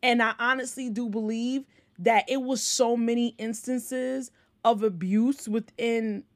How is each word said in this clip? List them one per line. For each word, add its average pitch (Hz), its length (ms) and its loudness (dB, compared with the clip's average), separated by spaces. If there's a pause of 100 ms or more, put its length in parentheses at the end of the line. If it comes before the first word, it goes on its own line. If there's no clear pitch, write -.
And 240 220 4
I 220 160 2
honestly 254 500 -2
do 233 200 -4
believe 226 560 -4 (340)
that 202 300 4
it 262 140 0
was 254 200 -2
so 240 340 2
many 233 400 0
instances 254 920 -6 (340)
of 226 200 4
abuse 214 640 0
within 226 760 -2 (140)